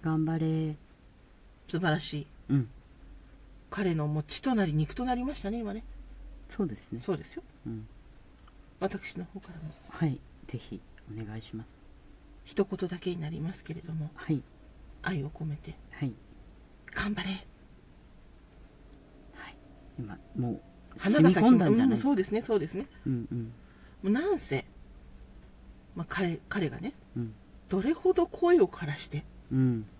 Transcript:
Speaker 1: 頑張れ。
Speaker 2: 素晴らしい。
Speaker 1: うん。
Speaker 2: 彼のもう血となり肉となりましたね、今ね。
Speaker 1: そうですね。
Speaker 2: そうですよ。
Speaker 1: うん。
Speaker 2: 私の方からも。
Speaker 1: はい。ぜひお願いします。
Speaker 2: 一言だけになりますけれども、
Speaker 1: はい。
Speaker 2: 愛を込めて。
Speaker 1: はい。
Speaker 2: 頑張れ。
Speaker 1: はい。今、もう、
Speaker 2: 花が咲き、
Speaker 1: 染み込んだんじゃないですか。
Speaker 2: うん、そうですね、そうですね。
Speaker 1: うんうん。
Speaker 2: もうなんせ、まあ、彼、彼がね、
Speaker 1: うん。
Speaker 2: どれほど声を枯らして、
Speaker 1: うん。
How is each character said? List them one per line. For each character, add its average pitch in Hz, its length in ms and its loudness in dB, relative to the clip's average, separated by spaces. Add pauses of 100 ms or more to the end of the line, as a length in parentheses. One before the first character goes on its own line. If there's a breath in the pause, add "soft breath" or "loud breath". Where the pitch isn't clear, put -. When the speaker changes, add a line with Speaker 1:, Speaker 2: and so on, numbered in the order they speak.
Speaker 1:
頑 160 240 2
張 160 140 0
れ。 160 360 0 (920)
Speaker 2:
素 170 100 -2
晴 170 120 2
ら 151 100 2
し - 200 -8
い。 - 60 -10 (220)
Speaker 1:
う 139 60 4
ん。 127 140 2 (1000)
Speaker 2:
彼 190 240 0
の 151 140 0
も 151 140 0
う - 20 -4
血 - 180 -8
と 262 140 0
な 202 100 4
り 151 80 0
肉 156 220 0
と 247 100 -4
な 254 80 0
り 247 100 -2
ま 277 120 -4
し - 80 -14
た 202 80 -4
ね、 233 80 -4
今 214 120 -6
ね。 220 120 -8 (760)
Speaker 1:
そ 214 60 2
う 175 40 0
で 110 80 -6
す - 160 -16
ね。 117 140 -8
Speaker 2:
そ 190 80 -2
う 151 40 -2
で - 80 -10
す - 100 -18
よ。 - 80 -12 (240)
Speaker 1:
う - 20 -8
ん。 110 180 -8 (920)
Speaker 2:
私 196 400 -6
の 180 60 -8
方 196 140 -14
か - 100 -20
ら 165 100 -14
も。 156 120 -10 (180)
Speaker 1:
は - 180 0
い。 135 120 -2 (280)
ぜ - 100 -8
ひ - 240 -10 (340)
お 110 80 -8
願 107 140 -10
い 113 60 -10
し - 120 -14
ま 110 80 -8
す。 - 160 -20 (680)
Speaker 2:
一 - 200 0
言 185 240 -4
だ 180 80 -4
け 180 140 -4
に 175 100 -6
な 151 80 -6
り 160 100 -8
ま 165 140 -4
す - 100 -16
け 160 120 -10
れ - 60 -12
ど 160 120 -10
も、 156 220 -4
Speaker 1:
は - 180 -2
い。 131 80 0 (640)
Speaker 2:
愛 160 200 -2
を 147 60 -6
込 - 160 -10
め 147 120 -4
て。 - 180 -14 (160)
Speaker 1:
は - 140 -6
い。 123 80 -2 (760)
Speaker 2:
頑 208 220 -4
張 185 80 -4
れ。 190 240 -6 (1900)
Speaker 1:
は - 140 -16
い。 - 60 -20 (440)
今、 101 180 -10 (180)
も 120 180 -4
う、 - 80 -10 (360)
Speaker 2:
花 214 240 6
が 170 80 12
咲 185 60 8
き、 - 0 -
Speaker 1:
染 226 160 10
み - 20 12
込 - 20 12
ん - 40 8
だ 170 100 6
ん 214 60 8
じ 233 80 6
ゃ - 20 6
な 247 80 6
い 208 40 2
で - 40 0
す - 20 -6
か。 262 60 4
Speaker 2:
う 285 40 6
ん、 - 20 4
そ 196 40 2
う 185 40 2
で - 0 -
す - 80 -4
ね、 214 100 0
そ - 140 0
う 202 40 6
で 151 80 -2
す - 60 -10
ね。 220 140 -6 (180)
Speaker 1:
う - 60 -2
ん 120 200 -2
う - 40 -4
ん。 - 20 -2
Speaker 2:
も 113 120 -4 (560 loud breath)
う 190 40 0
な 302 220 2
ん 359 80 2
せ、 - 260 -4 (1300)
ま 165 100 -6
あ、 - 40 -20
彼、 175 300 0 (100)
彼 170 220 0
が 123 80 -10
ね、 262 140 -6 (220)
Speaker 1:
う 123 40 -4
ん。 113 160 -6 (340)
Speaker 2:
ど 190 140 0
れ 285 100 2
ほ 370 200 4
ど 349 120 4
声 349 340 6
を 185 80 8
枯 - 200 -8
ら 143 100 -4
し - 140 -12
て、 147 120 -4 (280)
Speaker 1:
う 131 40 0
ん。 123 300 4 (140)